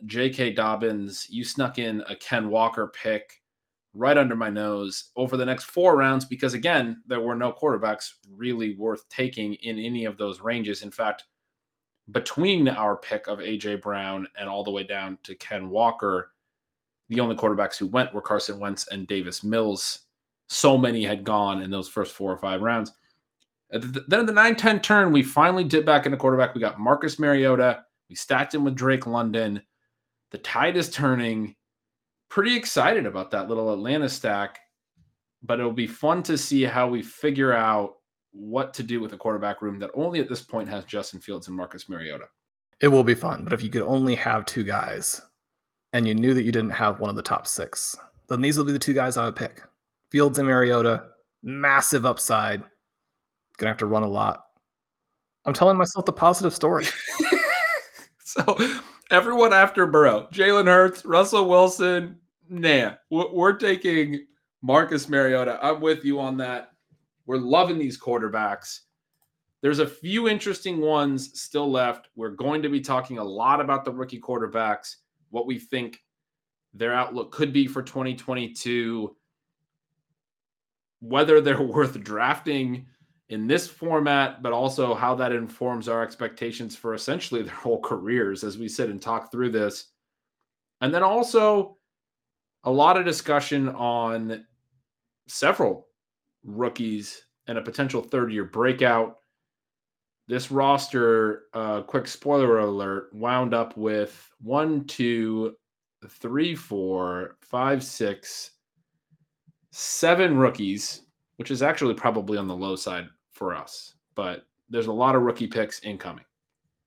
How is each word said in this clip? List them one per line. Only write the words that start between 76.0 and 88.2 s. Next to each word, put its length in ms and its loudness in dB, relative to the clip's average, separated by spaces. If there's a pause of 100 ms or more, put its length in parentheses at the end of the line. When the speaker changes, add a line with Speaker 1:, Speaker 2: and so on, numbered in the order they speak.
Speaker 1:
their 200 -2
outlook 380 -4
could 200 0
be 140 2
for 160 -6
twenty 320 -6
twenty-two, 1000 -4 (1800)
whether 400 6
they're 220 2
<laughs> 0 -
worth 380 2
drafting 840 -2 (440)
in 160 -6
this 220 2
format, 720 0
but 120 -2
also 400 0
how 200 0
that 180 -2
informs 540 -6
our 160 -2
expectations 720 -8
for 200 -8
essentially 480 -6
their 120 -10
whole 280 -2
careers 600 -2